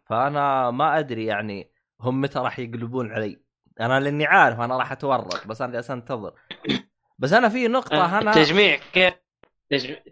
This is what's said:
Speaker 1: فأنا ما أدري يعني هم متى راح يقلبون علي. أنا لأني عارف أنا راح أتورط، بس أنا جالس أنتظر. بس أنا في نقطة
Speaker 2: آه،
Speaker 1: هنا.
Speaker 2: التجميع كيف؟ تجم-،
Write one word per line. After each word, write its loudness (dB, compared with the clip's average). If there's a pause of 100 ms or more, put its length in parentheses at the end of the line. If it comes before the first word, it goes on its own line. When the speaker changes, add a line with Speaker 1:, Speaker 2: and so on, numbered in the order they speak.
Speaker 1:
فأنا 0
ما 0
أدري -4
يعني -6 (300)
هم -2
متى -2
راح -4
يقلبون -6
علي. -6 (400)
أنا 0
لأني -2
عارف 6
أنا -2
راح -2
أتورط، -4
بس -8
أنا -6
جالس -8
أنتظر. -8 (840)
بس 0
أنا 6
في 0
نقطة 2
Speaker 2:
آه، 2
Speaker 1:
هنا. 0
Speaker 2:
التجميع 4 (160)
كيف؟ 2 (560)
تجم-، -4 (140)